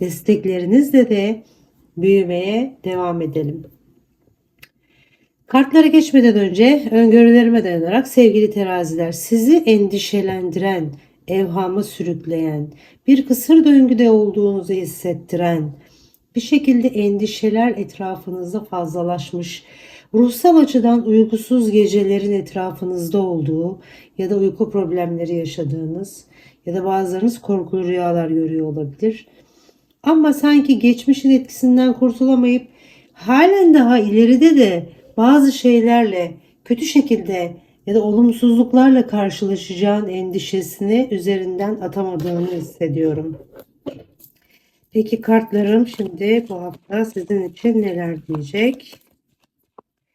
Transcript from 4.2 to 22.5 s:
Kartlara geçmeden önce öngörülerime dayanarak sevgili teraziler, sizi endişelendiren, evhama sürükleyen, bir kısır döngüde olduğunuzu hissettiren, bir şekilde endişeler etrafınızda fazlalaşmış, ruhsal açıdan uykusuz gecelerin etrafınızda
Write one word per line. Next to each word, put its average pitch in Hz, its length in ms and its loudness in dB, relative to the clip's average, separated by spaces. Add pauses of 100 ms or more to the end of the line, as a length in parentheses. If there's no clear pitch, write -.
Kartlara 277 400 4
geçmeden 269 500 4
önce 214 540 2
öngörülerime 233 760 6
dayanarak 180 440 -2
sevgili 214 420 4
teraziler, 175 600 -4
sizi 226 440 2
endişelendiren, 190 1300 -2 (380)
evhama 190 540 -4
sürükleyen, 160 840 -6 (380)
bir 269 200 2
kısır 311 380 2
döngüde 254 460 4
olduğunuzu 202 600 0
hissettiren, 170 1000 -4 (640)
bir 240 40 -2
şekilde 262 480 2
endişeler 214 880 -2
etrafınızda 185 840 -10
fazlalaşmış, 175 1040 -8 (500)
ruhsal 247 420 2
açıdan 240 500 2
uykusuz 220 640 2
gecelerin 196 640 0
etrafınızda 180 840 -6